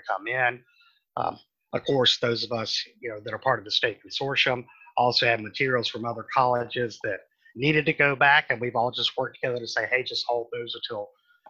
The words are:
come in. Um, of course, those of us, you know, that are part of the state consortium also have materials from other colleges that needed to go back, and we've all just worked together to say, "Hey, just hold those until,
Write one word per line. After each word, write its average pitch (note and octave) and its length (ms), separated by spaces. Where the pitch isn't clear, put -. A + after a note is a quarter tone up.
come G2+ 200
in. B2 340
Um, - 220
of - 120
course, C3 320
those A#2 260
of A2 80
us, A2+ 340
you A#2+ 80
know, G#2+ 120
that A2 120
are A2 60
part B2+ 180
of G2+ 80
the G#2 60
state A2 340
consortium B2+ 580
also B2 300
have A#2 140
materials A#2 480
from A#2 180
other A2+ 280
colleges B2 720
that G2+ 180
needed D3 320
to D#3+ 60
go C#3+ 220
back, C#3+ 340
and A#2 120
we've A#2+ 140
all A#2+ 160
just A#2+ 260
worked B2+ 240
together B2 180
to A#2 80
say, A2+ 200
"Hey, B2+ 160
just A#2+ 240
hold A#2+ 260
those A#2 220
until, G#2+ 340